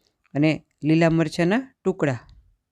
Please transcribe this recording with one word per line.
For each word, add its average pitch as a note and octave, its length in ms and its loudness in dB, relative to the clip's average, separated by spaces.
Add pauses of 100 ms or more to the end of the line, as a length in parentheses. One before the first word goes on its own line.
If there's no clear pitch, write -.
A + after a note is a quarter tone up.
(340)
અને D3+ 180 2 (320)
લીલા D#3+ 260 4
મરચાંના E3+ 540 0 (200)
ટુકડા D#3 360 -2 (520)